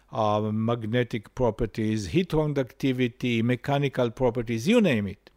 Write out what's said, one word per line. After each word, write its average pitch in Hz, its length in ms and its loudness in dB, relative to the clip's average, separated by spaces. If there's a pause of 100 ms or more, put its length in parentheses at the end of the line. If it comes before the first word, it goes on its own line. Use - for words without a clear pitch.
(120)
uh, 107 280 0
magnetic 110 960 -2
properties, 110 720 -2
heat 165 220 0
conductivity, 127 1120 0
mechanical 127 680 0
properties, 117 580 -2
you 233 120 6
name 123 260 2
it. - 300 -12